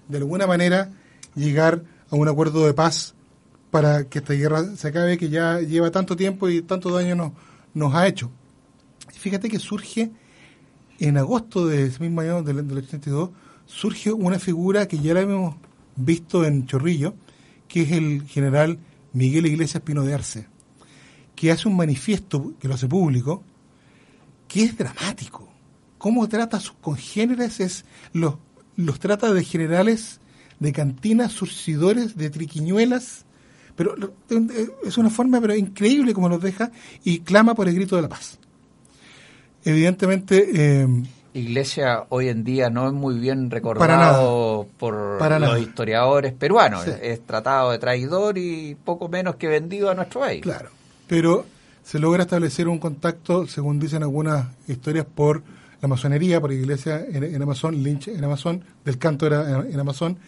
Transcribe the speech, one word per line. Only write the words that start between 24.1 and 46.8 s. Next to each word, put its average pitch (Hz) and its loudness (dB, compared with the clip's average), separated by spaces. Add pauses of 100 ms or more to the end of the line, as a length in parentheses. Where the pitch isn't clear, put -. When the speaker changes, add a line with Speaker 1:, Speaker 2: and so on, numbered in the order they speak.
Speaker 1:
que 214 2
es 233 -4
dramático. - -8 (500)
Cómo 220 0
trata 226 -2
a - -4
sus - -12
congéneres, 226 -4
es 180 -4 (260)
los, 165 0 (400)
los 160 -2
trata 208 0
de 180 2
generales 180 0 (400)
de 147 -2
cantinas, 214 0
surcidores, 196 -2
de 151 -4
triquiñuelas, 175 -2 (540)
pero 175 -2
lo, 196 -8 (720)
es 190 -4
una 226 4
forma 247 2
pero 214 2
increíble 220 2
como 185 2
los 175 2
deja 196 -2 (340)
y 170 2
clama 214 4
por 196 0
el 170 0
grito 190 0
de 175 2
la 135 -4
paz. - -16 (1200)
Evidentemente... 185 4
Eh, 143 4 (460)
Speaker 2:
Iglesia 123 -2
hoy 127 0
en 113 -2
día 127 2
no 123 0
es 135 -2
muy 135 -2
bien 131 -2
Speaker 1:
Para 113 -6
Speaker 2:
recordado 120 4
Speaker 1:
nada. - -16
Speaker 2:
por 104 -4
Speaker 1:
Para 156 2
Speaker 2:
los 147 2
Speaker 1:
nada. 120 2
Speaker 2:
historiadores 123 0
peruanos. 131 2